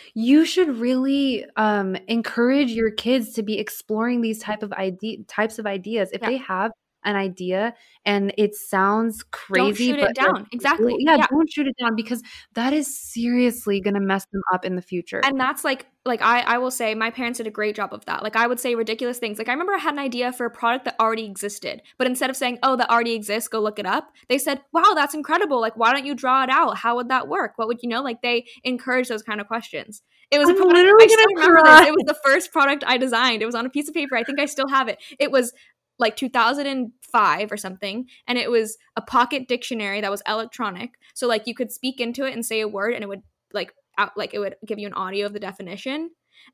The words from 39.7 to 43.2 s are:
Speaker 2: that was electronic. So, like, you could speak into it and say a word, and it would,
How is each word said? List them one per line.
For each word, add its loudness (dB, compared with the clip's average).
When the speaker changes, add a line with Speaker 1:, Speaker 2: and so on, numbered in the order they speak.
Speaker 2:
that -4
was -6
electronic. -6
So, -4
like, 0
you -8
could -6
speak -8
into -6
it -6
and -8
say -4
a -4
word, -4
and -10
it -12
would, -14